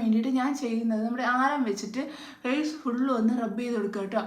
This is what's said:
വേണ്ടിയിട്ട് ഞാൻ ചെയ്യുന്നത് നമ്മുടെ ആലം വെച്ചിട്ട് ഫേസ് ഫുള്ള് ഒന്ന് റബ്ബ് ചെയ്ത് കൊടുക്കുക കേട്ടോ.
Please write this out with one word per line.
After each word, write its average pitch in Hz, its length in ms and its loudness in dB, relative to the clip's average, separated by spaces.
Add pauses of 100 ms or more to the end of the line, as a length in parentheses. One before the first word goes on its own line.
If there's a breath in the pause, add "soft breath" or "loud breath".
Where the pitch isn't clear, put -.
വേണ്ടിയിട്ട് 226 280 4 (100)
ഞാൻ 262 100 2 (120)
ചെയ്യുന്നത് 226 440 0
നമ്മുടെ 247 200 -2 (160)
ആലം 285 260 2
വെച്ചിട്ട് 208 340 -4 (400 loud breath)
ഫേസ് 302 400 0
ഫുള്ള് 254 360 0
ഒന്ന് 226 160 4 (100)
റബ്ബ് 220 200 -4
ചെയ്ത് 240 140 -2
കൊടുക്കുക 196 260 -2
കേട്ടോ. 208 220 -2